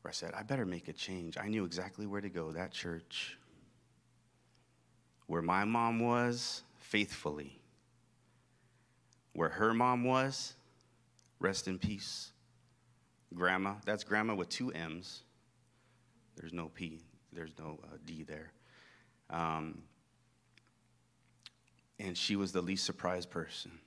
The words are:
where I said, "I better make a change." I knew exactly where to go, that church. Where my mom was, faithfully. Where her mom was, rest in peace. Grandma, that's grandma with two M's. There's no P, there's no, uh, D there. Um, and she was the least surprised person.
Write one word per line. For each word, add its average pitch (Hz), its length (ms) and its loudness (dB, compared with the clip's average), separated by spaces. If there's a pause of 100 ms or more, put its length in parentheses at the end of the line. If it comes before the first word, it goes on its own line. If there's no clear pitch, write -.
where - 80 -8
I 87 60 -8
said, - 180 -4
"I 107 120 -6
better 127 200 2
make 90 240 -4
a 82 60 -6
change." 87 420 -6
I 98 120 -4
knew 107 180 2
exactly 92 400 -4
where 101 160 -4
to 101 80 -4
go, 82 220 -4
that 87 200 -4
church. - 640 -6 (1900)
Where 82 160 0
my 90 240 4
mom 117 340 4
was, 120 640 4 (160)
faithfully. 76 800 0 (1700)
Where 80 160 4
her 110 240 4
mom 123 300 4
was, 131 500 2 (840)
rest 95 300 2
in 92 100 -2
peace. - 540 -4 (1040)
Grandma, 92 400 2 (100)
that's 104 200 0
grandma 107 300 2
with 90 140 0
two 127 240 -2
M's. 82 500 -8 (1120)
There's 82 200 -12
no 82 160 -4
P, 82 320 -8 (280)
there's 80 280 -8
no, 78 260 -8
uh, 78 220 -16
D 78 160 -8
there. 78 300 -10 (760)
Um, 80 540 -2 (2250)
and 92 180 -2
she - 200 4
was 98 160 4
the 92 100 4
least 95 240 2
surprised 90 420 0
person. - 420 -6 (160)